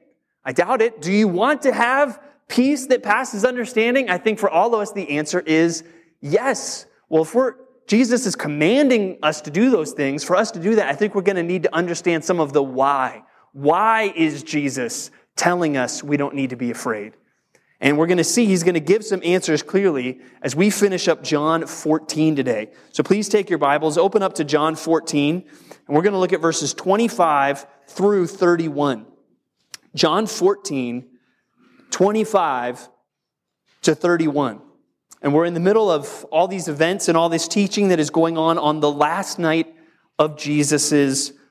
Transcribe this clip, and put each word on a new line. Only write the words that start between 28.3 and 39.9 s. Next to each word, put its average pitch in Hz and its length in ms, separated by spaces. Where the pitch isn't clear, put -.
John 170 320
fourteen, 135 800
twenty-five 180 960
to 160 120
thirty-one. 147 680
And 143 120
we're 160 100
in 175 100
the 165 60
middle 208 300
of 147 400
all 170 180
these 180 200
events 165 400
and 165 80
all 170 120
this 165 200
teaching 202 400
that 175 120
is 151 100
going 165 280
on 165 200
on 151 220
the 151 100
last 151 480
night 160 360